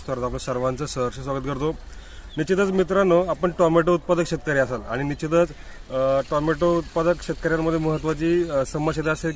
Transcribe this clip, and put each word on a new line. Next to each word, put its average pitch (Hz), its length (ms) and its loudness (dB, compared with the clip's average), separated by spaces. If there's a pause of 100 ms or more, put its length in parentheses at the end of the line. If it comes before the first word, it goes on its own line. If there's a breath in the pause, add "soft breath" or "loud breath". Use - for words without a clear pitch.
थोरात 123 160 -4
आपलं 123 160 -4
सर्वांचं 127 480 -2
सहर्ष 123 340 -4
स्वागत 135 240 -6
करतो. 143 320 -2 (600 loud breath)
निश्चितच 190 340 0
मित्रांनो, 185 540 4
आपण 175 340 -2
टोमॅटो 170 360 6
उत्पादक 170 320 0
शेतकरी 151 320 -2
असाल 123 220 0 (100)
आणि 123 120 -2
निश्चितच, 156 460 2 (420 loud breath)
अ, 135 300 2 (100)
टोमॅटो 160 480 2
उत्पादक 165 440 0
शेतकऱ्यांमध्ये 160 560 0
महत्त्वाची, 160 720 0
अ, 135 160 0
समस्या 156 460 -2
असेल 160 240 -2